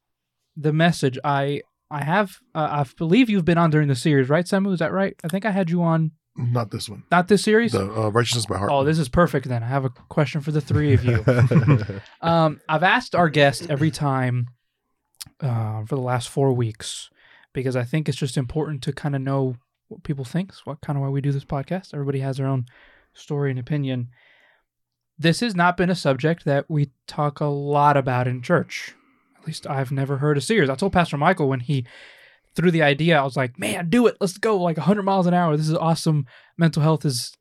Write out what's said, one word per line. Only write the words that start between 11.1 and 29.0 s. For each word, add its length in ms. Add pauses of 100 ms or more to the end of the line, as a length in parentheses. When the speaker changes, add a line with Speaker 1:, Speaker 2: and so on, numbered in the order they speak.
Speaker 3:
<laughs> 760 (200)
Speaker 1:
Um, 480
I've 140
asked 320
our 160
guest 400
every 200
time, 580 (920)
uh, 440
for 100
the 80
last 260
four 240
weeks, 560 (440)
because 240
I 80
think 240
it's 100
just 180
important 460
to 100
kinda 260
know 380 (320)
what 140
people 220
think, 280 (120)
what 180
kinda 180
why 80
we 120
do 120
this 120
podcast. 500
Everybody 260
has 180
their 80
own 200 (480)
story 360
and 80
opinion. 500 (1120)
This 220
has 140
not 220
been 140
a 40
subject 500
that 240
we 220 (160)
talk 340
a 60
lot 500
about 320
in 140
church. 520 (440)